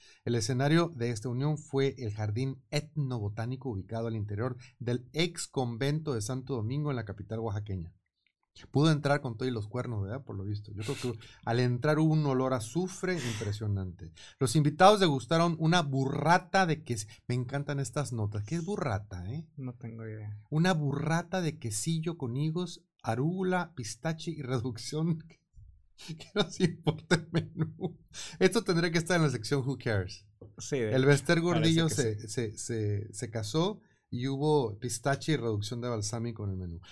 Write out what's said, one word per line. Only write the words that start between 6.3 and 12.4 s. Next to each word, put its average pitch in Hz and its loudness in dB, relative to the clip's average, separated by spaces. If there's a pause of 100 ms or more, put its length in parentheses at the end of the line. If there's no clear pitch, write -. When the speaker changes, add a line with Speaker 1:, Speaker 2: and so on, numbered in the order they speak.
Speaker 1:
Domingo 135 -2
en 131 -2
la 110 -4
capital 107 -6
oaxaqueña. 101 -4 (760)
Pudo 156 4
entrar 143 2
con 113 -6
todo 127 -2
y 131 0
los 104 -6
cuernos, 123 -4
¿verdad? 120 -6
Por 107 -10
lo 95 -6
visto. 104 -6
Yo 98 -8
creo 135 -4 (160)
que 110 -12 (260)
al 117 2
entrar 123 2
hubo 160 4
un 156 2
olor 131 2